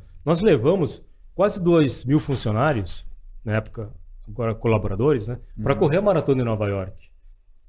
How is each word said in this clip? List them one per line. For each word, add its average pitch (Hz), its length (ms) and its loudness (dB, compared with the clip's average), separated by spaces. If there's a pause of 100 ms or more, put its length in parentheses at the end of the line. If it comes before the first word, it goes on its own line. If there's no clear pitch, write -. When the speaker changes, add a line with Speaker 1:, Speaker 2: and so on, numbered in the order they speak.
(260)
Speaker 1:
Nós 165 160 2
levamos 160 600 2 (340)
quase 202 260 0
dois 165 420 4
mil 139 160 2
funcionários, 117 840 -2 (400)
na 104 80 -2
época, 107 380 -6 (360)
agora 110 280 -4
colaboradores, 110 720 0
né, 123 120 -8 (240)
pra 135 100 2
Speaker 2:
Uhum. 135 60 -2
Speaker 1:
correr 156 180 2
a 196 40 2
maratona 151 400 2
em 120 40 0
Nova 107 220 0
York. 98 420 -6 (600)